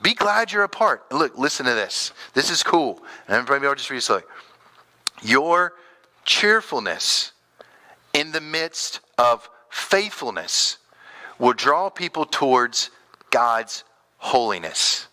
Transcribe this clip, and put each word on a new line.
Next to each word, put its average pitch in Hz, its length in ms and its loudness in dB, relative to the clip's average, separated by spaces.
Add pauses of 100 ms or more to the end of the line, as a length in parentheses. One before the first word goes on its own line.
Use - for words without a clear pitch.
Be 208 100 2
glad 208 400 0
you're 208 100 2
a 196 60 0
part. 190 420 0
Look, 143 280 -2
listen 139 260 -2
to 127 80 2
this. - 400 -2 (220)
This - 160 0
is - 120 0
cool. 139 400 0 (240)
And 104 120 2
everybody, 139 280 0
I'll 139 80 2
just - 140 -8
read 135 80 -6
it 120 60 -4
slowly. 101 220 0 (960)
"Your 170 500 2 (540)
cheerfulness 156 1040 0 (800)
in 151 200 0
the 156 100 -4
midst 160 580 -6 (160)
of 120 320 2 (220)
faithfulness 139 1040 -2 (600)
will 123 160 4
draw 156 340 2
people 165 380 -4
towards 123 640 0 (400)
God's 117 520 0 (360)
holiness." 98 960 -2